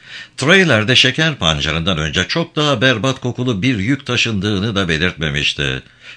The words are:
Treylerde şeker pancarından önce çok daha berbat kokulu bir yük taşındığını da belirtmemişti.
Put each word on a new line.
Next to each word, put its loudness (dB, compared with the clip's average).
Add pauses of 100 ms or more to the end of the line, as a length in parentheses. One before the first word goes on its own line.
(360)
Treylerde 4
şeker 2
pancarından 0
önce -2
çok -4
daha 0
berbat 0
kokulu -2
bir 2
yük -2
taşındığını 0
da 0
belirtmemişti. -2 (340)